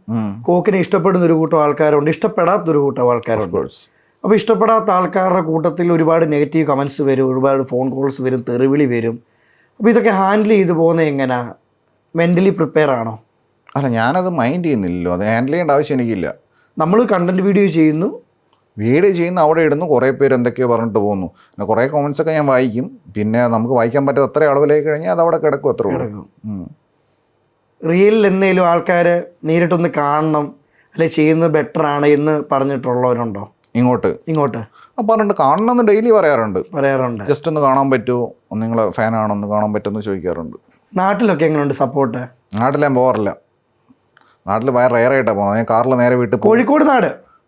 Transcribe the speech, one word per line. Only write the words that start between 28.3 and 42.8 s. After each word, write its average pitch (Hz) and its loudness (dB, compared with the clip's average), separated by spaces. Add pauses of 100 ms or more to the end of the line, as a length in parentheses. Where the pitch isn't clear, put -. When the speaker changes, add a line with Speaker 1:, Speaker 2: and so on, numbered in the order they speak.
Speaker 2:
ആൾക്കാര് 170 2 (220)
നേരിട്ടൊന്ന് 170 0
കാണണം, 151 0 (400)
അല്ലെ 165 0
ചെയ്യുന്നത് 160 2
ബെറ്റർ 156 -2
ആണ് 147 0
എന്ന് 147 2 (100)
പറഞ്ഞിട്ടുള്ളവരുണ്ടോ? 123 -2 (220)
Speaker 1:
ഇങ്ങോട്ട്? 123 0 (100)
Speaker 2:
ഇങ്ങോട്ട്? 143 -2
Speaker 1:
ആ, - -12
പറഞ്ഞിട്ടുണ്ട്. 214 0
കാണണമെന്ന് 220 2
ഡെയിലി 220 2
പറയാറുണ്ട്. 135 2
Speaker 2:
പറയാറുണ്ട്. 131 -2
Speaker 1:
"Just 139 -2
ഒന്ന് 156 -2
കാണാൻ 139 2
പറ്റുമോ, 123 -2 (200)
ഒന്ന് 110 -4
നിങ്ങളെ 113 0
ഫാനാണോ, 110 -2
ഒന്ന് 101 -6
കാണാൻ 104 -2
പറ്റുമോ?" 104 -4
എന്ന് 107 -8
ചോദിക്കാറുണ്ട്. 85 -6 (400)
Speaker 2:
നാട്ടിലൊക്കെ 190 0
എങ്ങനെയുണ്ട് 147 0
സപ്പോർട്ട്? 127 -2 (280)
Speaker 1:
നാട്ടിൽ 139 0